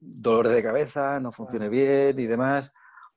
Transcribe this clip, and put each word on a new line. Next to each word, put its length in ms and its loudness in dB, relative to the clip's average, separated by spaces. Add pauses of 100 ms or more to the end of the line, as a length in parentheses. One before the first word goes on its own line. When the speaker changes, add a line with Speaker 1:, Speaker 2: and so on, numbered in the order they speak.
Speaker 1:
dolor 480 0
de 140 4
cabeza, 580 -2
no 120 -8
funcione 360 -8
Speaker 2:
Claro. 180 2
Speaker 1:
bien 340 2
y 60 -2
demás. 460 -2 (440)